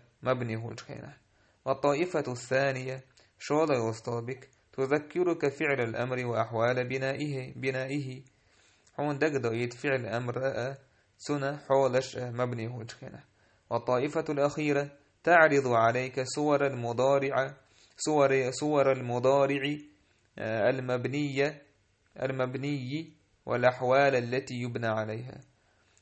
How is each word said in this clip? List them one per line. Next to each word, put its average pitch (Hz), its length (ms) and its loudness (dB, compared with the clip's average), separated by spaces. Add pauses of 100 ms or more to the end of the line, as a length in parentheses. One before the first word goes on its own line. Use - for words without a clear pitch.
(220)
مبني 120 340 -2
هو 113 140 -8
الشخينة. - 460 -14 (480)
والطائفة 143 640 0
الثانية 131 760 -2 (340)
شولا 147 500 0
يستولبيك 117 640 -8 (220)
تذكرك 151 760 0
فعل 139 320 0
الأمر 120 460 -2
وأحوال 117 640 0
بنائه، 135 640 -4
بنائه. 131 680 -4 (720)
حون 143 240 -2
دقدو 139 320 0
إيت 120 240 -2
فعل 135 260 0
الأمر 120 380 -4
أ 131 400 -4 (480)
تن 143 300 -2
حول 135 460 4
شأ 123 280 -8
مبني 120 380 -4
هو 123 120 -10
الشخينة. - 440 -16 (460)
والطائفة 131 580 0
الأخيرة 143 640 0 (340)
تعرض 156 420 6
عليك 123 560 2
صور 143 440 2
المضارع، 135 880 0 (420)
صور، 135 540 4
صور 139 420 2
المضارع، 135 840 2 (640)
آه، 110 320 2
المبنية، 135 920 -2 (600)
المبني 135 920 -4 (340)
والأحوال 127 680 4
التي 123 400 -2
يبنى 120 320 -4
عليها. 110 540 -4 (600)